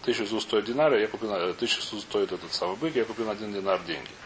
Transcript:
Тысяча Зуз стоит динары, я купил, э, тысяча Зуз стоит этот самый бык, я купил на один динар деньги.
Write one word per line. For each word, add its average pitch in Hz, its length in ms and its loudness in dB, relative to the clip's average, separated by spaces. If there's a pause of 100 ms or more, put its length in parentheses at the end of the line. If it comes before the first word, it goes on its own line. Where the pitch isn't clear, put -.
Тысяча 117 200 2
Зуз 104 200 -2
стоит 107 200 2
динары, 127 360 4
я 107 80 2
купил, 107 260 -4
э, 90 200 0
тысяча - 280 0
Зуз 104 200 -6
стоит 101 280 0
этот 85 240 -6
самый 92 220 0
бык, 151 180 -2
я 117 100 4
купил 113 220 -4
на 107 60 0
один 104 200 -4
динар 95 320 2
деньги. 80 240 -6 (180)